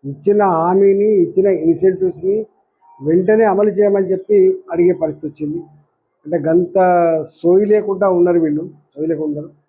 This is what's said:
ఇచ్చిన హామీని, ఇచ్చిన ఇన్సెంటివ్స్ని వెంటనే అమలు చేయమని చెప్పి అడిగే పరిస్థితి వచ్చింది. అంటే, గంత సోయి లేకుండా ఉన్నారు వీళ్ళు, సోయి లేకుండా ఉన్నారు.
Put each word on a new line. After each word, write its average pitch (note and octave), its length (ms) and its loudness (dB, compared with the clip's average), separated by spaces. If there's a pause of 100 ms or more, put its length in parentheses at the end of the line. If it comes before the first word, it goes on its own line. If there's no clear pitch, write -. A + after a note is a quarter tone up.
(100)
ఇచ్చిన G3+ 320 0 (160)
హామీని, G3 500 2 (160)
ఇచ్చిన F#3+ 240 0 (180)
ఇన్సెంటివ్స్ని F#3 680 -2 (720)
వెంటనే G3+ 440 2
అమలు G3+ 280 0
చేయమని G3 320 0
చెప్పి G3 260 0 (360)
అడిగే F3 280 2
పరిస్థితి D3+ 280 -6
వచ్చింది. D#3 300 -10 (680)
అంటే, D#3+ 220 -4
గంత F3 300 0 (600)
సోయి F#3+ 320 2
లేకుండా G3+ 360 0 (100)
ఉన్నారు F3 280 2
వీళ్ళు, D3+ 200 -4 (280)
సోయి D#3 180 -6
లేకుండా D3+ 200 -6
ఉన్నారు. D3+ 200 -10 (160)